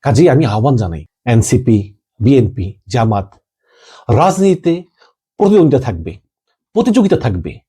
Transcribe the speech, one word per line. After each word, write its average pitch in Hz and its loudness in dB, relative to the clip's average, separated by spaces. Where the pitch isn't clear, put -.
কাজেই 147 2
আমি 147 2
আহ্বান 113 0
জানাই, 82 -6
এনসিপি, 120 0
বিএনপি, 110 0
জামাত, 110 -2
রাজনীতিতে 180 2
প্রতিদ্বন্দ্বিতা 170 2
থাকবে, 82 -8
প্রতিযোগিতা 220 2
থাকবে 90 -6